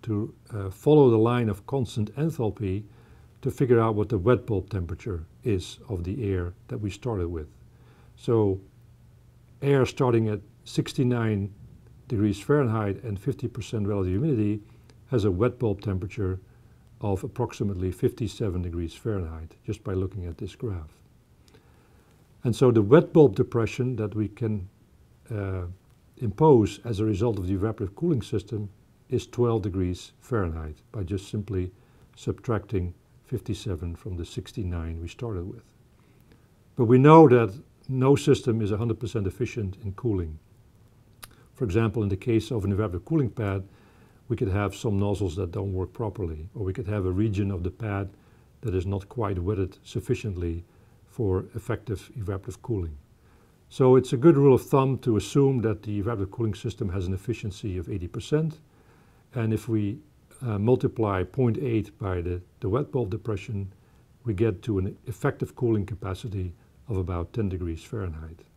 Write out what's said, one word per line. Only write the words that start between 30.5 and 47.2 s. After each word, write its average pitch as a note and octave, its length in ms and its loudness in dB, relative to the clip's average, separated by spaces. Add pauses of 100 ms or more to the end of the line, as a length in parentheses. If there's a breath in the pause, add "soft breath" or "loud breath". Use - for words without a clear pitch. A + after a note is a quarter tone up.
by G#2+ 120 -8
just G2 260 -6
simply F#2+ 420 -4 (440 soft breath)
subtracting F#2+ 800 -4 (320)
fifty-seven F2 720 -8
from F#2 220 -10
the E2+ 80 -8
sixty-nine F2 760 -8
we E2+ 60 -10
started F#2+ 400 -8
with. A2+ 160 -14 (1120 soft breath)
But B2 100 2
we B2 120 8
know D#3 300 12
that A#2 260 6 (340)
no C3 280 4
system A#2+ 460 2
is G2+ 100 0
a G#2 60 -2
hundred A2+ 220 -2
percent G#2 280 -4
efficient G2+ 560 -6
in G2 100 -6
cooling. F2 460 -4 (1120 soft breath)
For - 100 -6
example, A2 400 0
in G2+ 60 0
the F#2+ 80 0
case A2+ 340 0
of G#2 140 -4
an G2 100 0
evaporative F#2 300 -4
cooling D3+ 260 0
pad, G2 360 -4 (600 soft breath)
we A#2 100 -4
could G2+ 120 -2
have G2+ 260 0
some G2+ 240 -2
nozzles G2 380 0
that F#2 140 -4
don't G2 220 -6
work F#2 180 -4
properly, F2+ 640 -8
or A2+ 100 -8
we F#2 100 -4
could A2 140 -8
have G#2 180 -2
a F#2 60 0
region G2+ 400 0